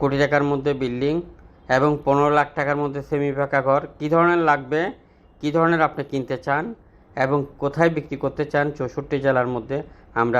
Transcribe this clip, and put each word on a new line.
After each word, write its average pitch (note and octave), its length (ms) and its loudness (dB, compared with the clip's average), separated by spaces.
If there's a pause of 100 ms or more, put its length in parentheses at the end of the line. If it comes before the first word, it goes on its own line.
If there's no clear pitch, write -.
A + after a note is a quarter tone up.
কোটি C#3 220 0
টাকার C#3+ 280 2
মধ্যে C#3+ 220 -2
বিল্ডিং C3 420 -2 (540)
এবং C3+ 220 4 (140)
পনেরো C#3+ 320 4
লাখ C#3 100 2 (100)
টাকার C#3+ 260 0
মধ্যে C#3 240 -4
সেমি C#3+ 260 -2
পাকা C#3 280 0
ঘর। C3+ 200 2 (140)
কী D3+ 140 -6
ধরনের E3+ 400 4
লাগবে, C#3+ 320 0 (600)
কী D3+ 100 -2
ধরনের E3 360 2
আপনি D3 140 -6 (100)
কিনতে C3 340 -4
চান D3 180 0 (520)
এবং C3+ 220 0 (220)
কোথায় D#3 380 2
বিক্রি C#3+ 200 -8
করতে C#3+ 260 -4 (100)
চান, D3 120 2 (120)
চৌষট্টি C#3 480 -6
জেলার B2+ 300 2
মধ্যে A#2+ 220 -6 (380)
আমরা A#2 240 2